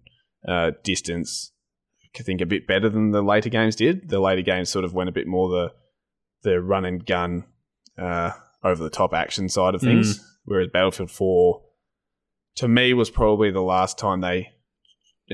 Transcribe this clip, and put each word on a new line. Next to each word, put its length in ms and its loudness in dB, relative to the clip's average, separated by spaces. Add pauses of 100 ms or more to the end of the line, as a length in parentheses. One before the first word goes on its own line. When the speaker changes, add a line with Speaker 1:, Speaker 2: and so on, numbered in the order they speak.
(460)
Speaker 1:
uh, 240 0 (140)
distance, 680 -6 (680)
I 40 -12
think, 180 -4
a 60 -2
bit 220 -4
better 200 2
than 220 2
the 120 2
later 260 2
games 260 2
did. 360 0
The 100 0
later 220 2
games 280 -2
sort 140 -2
of 100 -4
went 140 -2
a 40 -6
bit 140 -4
more 240 0
the, 220 -2 (760)
the 120 2
run 240 0
and 200 -6
gun, 420 -2 (540)
uh, 300 -4 (320)
over 180 0
the 100 -6
top 220 0
action 360 -4
side 260 0
of 60 -4
things, 380 2
Speaker 2:
Mm. 40 -20 (220)
Speaker 1:
whereas 280 -2
Battlefield 380 0
Four, 520 2 (920)
to 120 -2
me, 260 4
was 160 0
probably 400 2
the 120 -2
last 360 0
time 220 -2
they, 300 -4 (840)